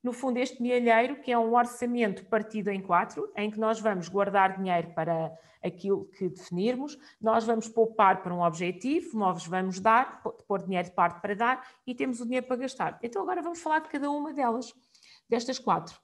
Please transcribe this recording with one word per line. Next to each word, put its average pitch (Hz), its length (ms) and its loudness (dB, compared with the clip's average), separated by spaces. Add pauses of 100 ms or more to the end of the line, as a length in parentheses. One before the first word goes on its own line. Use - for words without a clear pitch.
no 247 80 -2
fundo, 240 240 -2
este 262 240 -2
mielheiro, 240 600 4
que 254 100 -4
é 240 80 4
um 226 160 2
orçamento 240 680 0
partido 220 440 -2
em 196 100 -2
quatro, 190 560 0
em 208 140 -2
que 214 100 -8
nós 220 200 2
vamos 196 280 0
guardar 190 480 4
dinheiro 180 380 0
para 160 420 -2 (280)
aquilo 180 420 -2
que - 240 -6
definirmos, 240 680 -4 (240)
nós 220 240 2
vamos 220 240 0
poupar 220 540 4
para 175 100 -6
um 175 120 0
objetivo, 180 760 -2
nós 180 300 0
vamos 185 320 -2
dar, 226 420 2
pô-, - 120 -8
pôr - 280 -4
dinheiro 180 260 -2
de - 60 -18
parte 170 260 2
para 202 160 -4
dar 240 320 0 (200)
e 247 80 -6
temos 247 260 -4
o 240 40 -8
dinheiro 254 200 -2
para 254 120 -2
gastar. 240 440 -4
Então - 220 -6
agora 359 180 -4
vamos 339 180 -6
falar 311 200 0
de 311 100 -10
cada 285 220 -4
uma 294 200 -4
delas, 254 400 -2 (560)
destas 254 300 -2
quatro. 165 460 -2